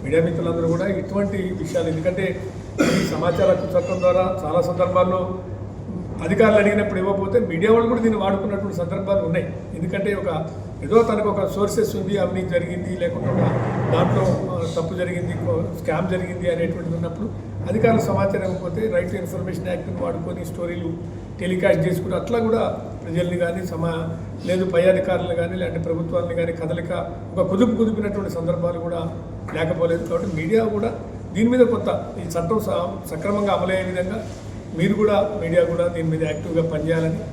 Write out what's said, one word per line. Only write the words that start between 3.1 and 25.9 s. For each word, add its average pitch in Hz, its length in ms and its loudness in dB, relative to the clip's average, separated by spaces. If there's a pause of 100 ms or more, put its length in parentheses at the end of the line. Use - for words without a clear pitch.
సమాచార 180 400 2
హక్కు - 280 2
చట్టం 180 200 -2
ద్వారా 180 460 4
చాలా 165 160 2
సందర్భాల్లో 180 760 2 (840)
అధికారులు 208 340 6
అడిగినప్పుడు 202 420 4
ఇవ్వకపోతే 196 400 2
మీడియా 185 320 2
వాళ్ళు 226 180 6
కూడా 233 120 2
దీన్ని 220 180 2
వాడుకున్నటువంటి 196 580 -2
సందర్భాలు 190 480 0
ఉన్నాయి. 165 280 0 (220)
ఎందుకంటే 190 380 -2
ఒక 175 320 -2 (380)
ఏదో 220 200 6
తనకు 208 260 2
ఒక 190 200 0
సోర్సెస్ 208 460 0
ఉంది, 190 220 0
అవినీతి 185 320 0
జరిగింది, 175 500 -2
లేకుంటే 165 280 -2
ఒక - 100 2 (560)
దాంట్లో, - 300 4 (300)
ఆ, 131 80 -2 (140)
తప్పు 165 180 -2
జరిగింది, 175 400 -2 (500)
స్కామ్ 175 260 0
జరిగింది 180 460 0
అనేటువంటిది 165 400 -2
ఉన్నప్పుడు - 540 -6 (200)
అధికారులు 220 320 6
సమాచారం 196 420 2
ఇవ్వకపోతే 185 380 -2
Right 175 260 0
to 202 140 -4
Information 185 420 -6
Act-ని 175 400 -4
వాడుకొని 170 420 -6
స్టోరీలు 170 480 -6 (460)
టెలికాస్ట్ 180 480 2
చేసుకుంటూ 180 300 0
అట్లా 233 220 0
కూడా 220 220 4 (420)
ప్రజల్ని 175 340 0
కానీ 175 300 -2
సమా-, 165 420 -2 (380)
లేదు 180 180 2
పై 170 160 4
అధికారులను 180 540 4
కానీ 175 220 -2
లేదంటే 165 220 -2
ప్రభుత్వాలను 165 540 -2